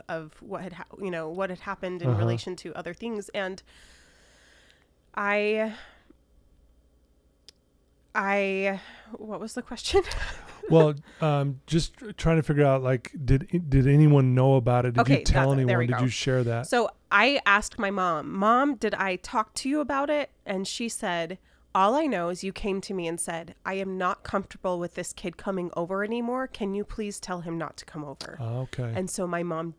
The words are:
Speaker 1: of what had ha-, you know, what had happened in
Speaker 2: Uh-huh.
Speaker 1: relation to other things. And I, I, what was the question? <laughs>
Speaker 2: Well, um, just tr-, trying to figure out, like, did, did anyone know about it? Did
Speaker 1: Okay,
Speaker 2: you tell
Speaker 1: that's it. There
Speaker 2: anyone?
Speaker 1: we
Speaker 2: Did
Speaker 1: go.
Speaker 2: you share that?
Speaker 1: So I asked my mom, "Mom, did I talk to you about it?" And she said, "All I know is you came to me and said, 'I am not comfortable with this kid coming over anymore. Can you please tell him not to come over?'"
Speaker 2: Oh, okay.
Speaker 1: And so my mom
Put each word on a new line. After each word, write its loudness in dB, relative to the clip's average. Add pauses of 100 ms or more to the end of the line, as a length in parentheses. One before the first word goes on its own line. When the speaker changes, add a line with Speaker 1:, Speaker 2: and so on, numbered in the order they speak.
Speaker 1:
of -10
what -10
had -12
ha-, -16 (160)
you -6
know, -6
what -4
had -8
happened -8
in 0
Speaker 2:
Uh-huh. 2
Speaker 1:
relation 0
to -14
other -8
things. -8
And -6 (1500)
I, 0 (2500)
I, 0 (320)
what -12
was -10
the -6
question? 0
<laughs> -4 (560)
Speaker 2:
Well, 6 (260)
um, 0
just -2
tr-, -14
trying 2
to 4
figure 4
out, 4
like, 0 (140)
did, 4 (220)
did 6
anyone 8
know 6
about 4
it? -2
Did 4
Speaker 1:
Okay, 6
Speaker 2:
you -4
tell 4
Speaker 1:
that's 4
it. 2
There 2
Speaker 2:
anyone? -
Speaker 1:
we 2
Speaker 2:
Did 0
Speaker 1:
go. 2
Speaker 2:
you 2
share 0
that? -2
Speaker 1:
So 0 (200)
I 4
asked 2
my 0
mom, -2
"Mom, 2
did -2
I -2
talk -4
to -4
you 0
about -2
it?" 0 (160)
And -4
she -6
said, -4 (340)
"All 4
I 2
know -2
is -6
you -6
came -4
to -10
me -4
and -6
said, -8 (100)
'I -4
am -6
not -2
comfortable -4
with -6
this -8
kid -10
coming -4
over -4
anymore. -4
Can -6
you -4
please -8
tell -8
him -6
not -8
to -18
come -12
over?'" -14
Speaker 2:
Oh, -6
okay. -8
Speaker 1:
And -6
so -6
my -4
mom -6